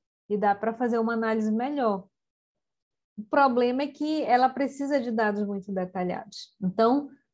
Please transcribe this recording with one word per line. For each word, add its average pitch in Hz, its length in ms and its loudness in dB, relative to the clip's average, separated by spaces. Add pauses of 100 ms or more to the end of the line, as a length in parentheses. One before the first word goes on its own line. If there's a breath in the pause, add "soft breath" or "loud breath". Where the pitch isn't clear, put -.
(300)
e 208 80 0
dá 202 180 2
pra 214 180 -2
fazer 233 260 0
uma 226 140 0
análise 220 380 0
melhor. 226 560 -2 (1120)
O 214 40 -12
problema 254 580 2
é 294 60 -2
que 302 380 -4
ela 247 220 4
precisa 277 540 -2
de 240 80 -6
dados 214 340 0
muito 202 280 -6
detalhados. 180 920 -6
Então, 226 460 2 (240 loud breath)